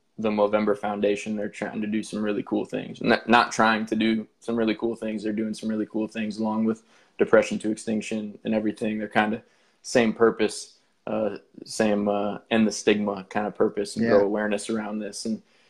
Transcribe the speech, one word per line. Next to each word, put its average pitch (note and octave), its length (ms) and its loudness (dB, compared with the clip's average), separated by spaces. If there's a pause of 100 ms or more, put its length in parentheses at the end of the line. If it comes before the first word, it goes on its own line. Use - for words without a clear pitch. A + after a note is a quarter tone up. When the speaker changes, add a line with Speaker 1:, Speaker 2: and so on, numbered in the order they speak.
(180)
Speaker 1:
the A2 120 -2
Movember G#2 480 2
Foundation, G#2 580 -2
they're G#2 140 -6
trying G#2+ 320 -8
to G#2 40 -4
do G#2+ 160 -2
some G#2+ 200 -6
really G#2 220 -2
cool G#2+ 200 -2
things. - 380 -8
Not, - 260 2
not A#2 240 6
trying A2 340 2
to A2+ 100 -2
do A2 300 2 (140)
some A#2 160 -4
really A2 180 2
cool A#2 220 -4
things. A2 260 -6
They're G#2+ 120 -2
doing A2 180 -2
some G#2+ 160 -8
really G#2+ 180 -2
cool G#2+ 220 -4
things G#2+ 300 -6
along A2 260 0
with A2 180 0 (360)
Depression G#2+ 400 4
to G#2+ 120 -4
Extinction G#2+ 760 -4
and A2 100 0
everything. G#2+ 440 -2
They're G#2 100 -6
kinda A2+ 340 0 (400)
same A2+ 320 2
purpose, - 640 0 (280)
uh, G#2+ 300 -2 (300)
same, G#2 420 2
uh, G2+ 300 -2 (120)
end A2+ 160 4
the G2 60 0
stigma G2+ 560 0
kind G#2+ 180 -2
of F#2 80 -6
purpose G#2 420 0
and A2+ 100 0
Speaker 2:
Yeah. A#2 60 2
Speaker 1:
grow G2+ 120 6
awareness G#2 460 -2
around G#2+ 300 -4
this. G2+ 260 -10
And, A2 160 -6 (260)